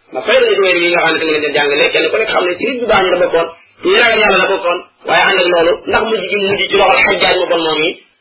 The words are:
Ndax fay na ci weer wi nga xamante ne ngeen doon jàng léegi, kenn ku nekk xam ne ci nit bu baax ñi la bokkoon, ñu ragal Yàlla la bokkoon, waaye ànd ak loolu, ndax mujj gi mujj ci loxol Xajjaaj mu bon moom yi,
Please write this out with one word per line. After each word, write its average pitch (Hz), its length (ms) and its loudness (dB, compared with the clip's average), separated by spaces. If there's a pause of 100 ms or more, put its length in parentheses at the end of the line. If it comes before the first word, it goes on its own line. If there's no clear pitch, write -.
Ndax - 180 -10
fay 240 140 2
na 240 80 4
ci 202 140 2
weer 180 160 2
wi 175 140 0
nga 175 100 0
xamante 160 240 -2
ne 160 60 -2
ngeen 151 120 -2
doon 143 120 -4
jàng 147 140 0
léegi, 151 240 0
kenn 160 180 0
ku 214 60 0
nekk 220 140 -2
xam 185 160 0
ne 180 100 -2
ci - 100 -6
nit 254 140 -4
bu 233 60 -4
baax 202 160 2
ñi 185 80 0
la 180 80 0
bokkoon, 170 300 0 (300)
ñu 185 180 0
ragal 226 220 2
Yàlla 202 200 2
la 185 80 0
bokkoon, 180 320 -2 (240)
waaye 165 220 0
ànd 190 160 0
ak 175 80 0
loolu, 170 240 2 (100)
ndax 220 220 -2
mujj 214 240 -2
gi 202 80 -4
mujj 196 260 -2
ci - 140 -2
loxol 190 260 2
Xajjaaj 180 340 0
mu 180 100 0
bon 165 160 0
moom 156 200 -2
yi, 165 80 -2 (300)